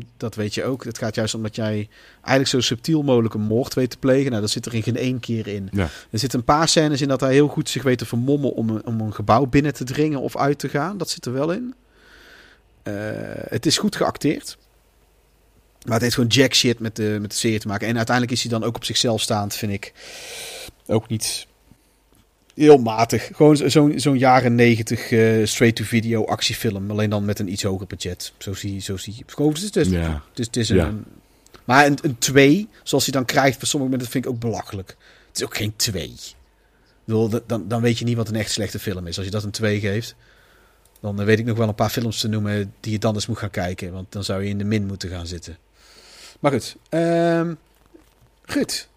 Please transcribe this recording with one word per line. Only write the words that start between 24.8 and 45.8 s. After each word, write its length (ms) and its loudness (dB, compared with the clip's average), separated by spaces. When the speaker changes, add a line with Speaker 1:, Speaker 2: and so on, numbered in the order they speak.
Speaker 1:
eh, 340 4
straight-to-video 800 2
actiefilm. 680 -2
Alleen 200 0
dan 140 0
met 140 -2
een 140 -4
iets 100 -6
hoger 240 -2
budget. 520 -10
Zo 160 -8
zie, 260 -6
zo 160 -6
zie 200 -10
je. 100 -16
Gewoon, 260 0
het 60 -4
is, 60 -6
het 120 -4
is, 120 4
Speaker 2:
Ja. 420 0
Speaker 1:
het 80 -20
is, 80 -4
het 100 -6
is 120 0
Speaker 2:
Ja. 180 4
Speaker 1:
een, 180 -6
maar 220 8
een, 160 2
een 160 -2
twee, 500 6
zoals 220 0
hij 80 -4
dan 120 0
krijgt, 340 2
voor 100 -6
sommige 220 -2
momenten 220 -4
vind 120 -2
ik 60 -6
ook 100 -4
belachelijk. 480 -6
Het 80 -12
is 80 -6
ook 120 -8
geen 200 -4
twee. 360 -4
Ik 220 -18
bedoel, 240 0
dat, 200 -4
dan, 200 -4
dan 140 -2
weet 160 2
je 60 -6
niet 120 0
wat 120 -2
een 80 -4
echt 140 -4
slechte 280 -4
film 280 -6
is. 100 -8
Als 100 -6
je 60 -6
dat 120 -4
een 60 -6
twee 300 -2
geeft, 340 -4
dan, 200 -6
eh, 60 0
weet 120 6
ik 60 -2
nog 120 -2
wel 120 0
een 60 -2
paar 160 0
films 300 -4
te 80 -2
noemen 520 -2
die 120 -6
je 60 -2
dan 160 0
eens 120 -4
moet 120 -6
gaan 120 -8
kijken. 420 -6
Want 200 -12
dan 120 -8
zou 180 -4
je 60 -4
in 100 -4
de 60 -4
min 220 0
moeten 240 -8
gaan 160 -8
zitten. 300 -12